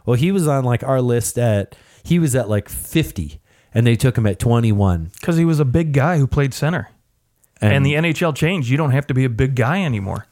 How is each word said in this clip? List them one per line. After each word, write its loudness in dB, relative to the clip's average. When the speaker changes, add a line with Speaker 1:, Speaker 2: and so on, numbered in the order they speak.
Speaker 1:
"Well, 2
he 2
was 0
on, 0
like, 0
our 0
list -2
at, 0
he 0
was 0
at, 0
like, -2
fifty, -6
and 2
they 4
took 0
him 0
at 0
twenty-one." 0
Speaker 2:
'Cause -2
he 2
was 2
a 2
big -2
guy 2
who 2
played -2
center. -4
Speaker 1:
And 2
Speaker 2:
And 2
the 0
N 2
H 0
L 0
changed. 0
You 2
don't 0
have 0
to -4
be 2
a 0
big 0
guy 0
anymore. -4